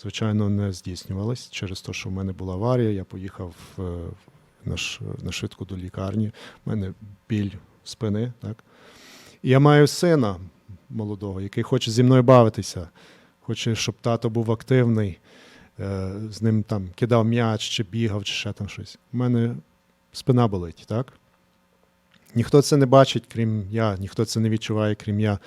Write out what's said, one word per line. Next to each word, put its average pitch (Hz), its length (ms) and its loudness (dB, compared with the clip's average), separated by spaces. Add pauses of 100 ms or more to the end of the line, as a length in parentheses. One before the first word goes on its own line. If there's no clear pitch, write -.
звичайно, 104 480 -2
не 101 240 -2
здійснювались 95 760 -10
через 92 300 -10
те, 95 120 -12
що - 160 -10
в - 20 -8
мене 95 220 -6
була 92 200 -10
аварія, 117 360 0
я 98 140 -4
поїхав, 95 520 -14 (240)
е, - 20 -8 (840)
на 87 120 -6
ш-, - 280 -10 (180)
на 90 80 -8
швидку - 340 -10
до 95 120 -12
лікарні, 98 500 -6 (380)
в - 40 -6
мене 98 240 -6 (360)
біль 104 220 -2 (320)
спини, 113 560 -6
так? 104 240 -12 (800)
І - 60 0
я 131 100 8
маю 147 280 8
сина 143 480 2 (540)
молодого, 104 520 -8
який 101 220 -4
хоче 120 280 -2
зі 117 120 4
мною 127 200 8
бавитися, 110 640 6 (520)
хоче, 113 340 -4
щоб - 260 -4
тато 117 280 -2
був 113 220 -2
активний, 113 680 2 (600)
е, 95 340 -6 (160)
з 101 120 -14
ним 110 220 2
там 98 320 -6
кидав 113 300 2
м'яч, 113 360 0
чи - 220 -4
бігав, 104 400 -4
чи - 100 -8
ще - 200 -6
там 101 160 -10
щось. - 300 -16 (140)
У 120 40 -4
мене 120 380 0 (560)
спина 123 360 2
болить, 90 400 -6
так? 117 260 -6 (1200)
Ніхто 127 260 4
це 151 160 2
не 139 80 6
бачить, 131 380 6 (100)
крім 107 380 -2
я, 110 260 0
ніхто 98 280 -4
це - 140 -4
не 110 100 2
відчуває, 107 460 -2
крім 104 240 -4
я. 107 280 0